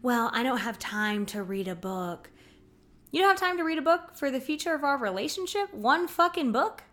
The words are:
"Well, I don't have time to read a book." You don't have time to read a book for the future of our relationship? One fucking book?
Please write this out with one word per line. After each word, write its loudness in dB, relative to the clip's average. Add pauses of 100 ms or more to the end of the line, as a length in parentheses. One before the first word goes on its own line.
"Well, 2
I 0
don't 2
have -4
time -2
to -6
read -4
a -4
book." -6 (800)
You 2
don't 8
have 4
time 2
to 0
read 0
a -4
book 2
for -2
the -2
future -2
of -2
our 2
relationship? -2
One 2
fucking 2
book? 0 (100)